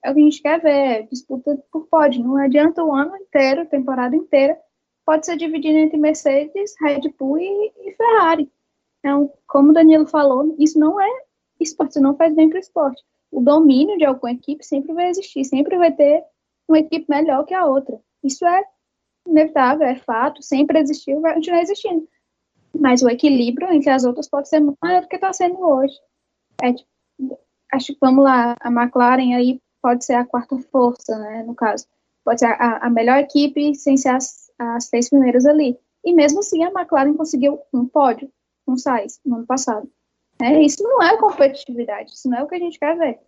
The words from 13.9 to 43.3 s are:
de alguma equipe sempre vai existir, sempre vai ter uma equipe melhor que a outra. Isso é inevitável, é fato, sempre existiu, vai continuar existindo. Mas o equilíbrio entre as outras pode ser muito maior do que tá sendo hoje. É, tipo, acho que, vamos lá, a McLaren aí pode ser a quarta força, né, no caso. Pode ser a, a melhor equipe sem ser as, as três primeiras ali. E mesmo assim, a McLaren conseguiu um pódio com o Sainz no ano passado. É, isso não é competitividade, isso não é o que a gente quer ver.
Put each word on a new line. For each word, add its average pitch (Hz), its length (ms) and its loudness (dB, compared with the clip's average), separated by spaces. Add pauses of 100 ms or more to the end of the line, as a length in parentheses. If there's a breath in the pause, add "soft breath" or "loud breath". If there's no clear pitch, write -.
de 311 80 2
alguma 262 260 -2
equipe 285 340 -10
sempre 294 280 -6
vai 349 160 -2
existir, 349 360 -8
sempre 285 320 -2
vai 339 140 4
ter 294 320 2 (440)
uma 311 120 6
equipe 320 280 -4
melhor 294 380 -2
que 359 80 -8
a 370 120 0
outra. 269 340 -2 (240)
Isso 269 220 -4
é 359 180 2 (640)
inevitável, 311 600 2
é 254 80 -2
fato, 254 460 -6
sempre 302 380 0
existiu, 285 420 -4
vai 320 120 0
continuar 339 280 -2
existindo. 349 460 -6 (680)
Mas 262 280 2
o 247 80 4
equilíbrio 262 640 0
entre 294 180 2
as 262 160 2
outras 247 240 -4
pode 277 200 -6
ser 311 100 2
muito 285 220 0
maior 359 200 0
do 359 60 -14
que 370 100 -10
tá 381 160 -4
sendo 359 260 -2
hoje. 277 360 0 (680)
É, 247 120 0
tipo, - 680 -14 (320)
acho 262 160 -6
que, 285 120 -12
vamos 269 240 4
lá, 240 360 2
a 240 100 -8
McLaren 247 680 0
aí 254 240 0 (220)
pode 247 240 -2
ser 269 80 -2
a 240 120 0
quarta 247 320 -6 (140)
força, 240 460 -2
né, 214 260 -12
no 233 120 -12
caso. 220 320 -4 (360)
Pode 240 160 -2
ser 254 60 2
a, 233 320 0
a 240 120 -6
melhor 233 280 2
equipe 285 580 0
sem 269 220 0
ser 269 120 0
as, - 480 -6
as 233 320 -8
três 240 200 -2
primeiras 254 360 4
ali. 294 320 2 (280)
E 339 80 0
mesmo 302 260 4
assim, 359 240 -2
a 349 60 -2
McLaren 311 440 0
conseguiu 294 460 -2 (140)
um 247 120 -2
pódio 269 440 0 (360)
com 254 80 -2
o 254 40 -2
Sainz 240 480 -6
no 240 120 -4
ano 233 80 -12
passado. 247 440 -6 (520)
É, 285 200 4
isso 294 220 2
não 494 200 2
é 370 140 2
competitividade, 247 960 -2
isso - 160 -8
não 240 80 -2
é 262 60 -6
o 294 40 -8
que 359 80 -10
a 349 40 -6
gente 339 200 -8
quer 320 180 -2
ver. 294 300 -4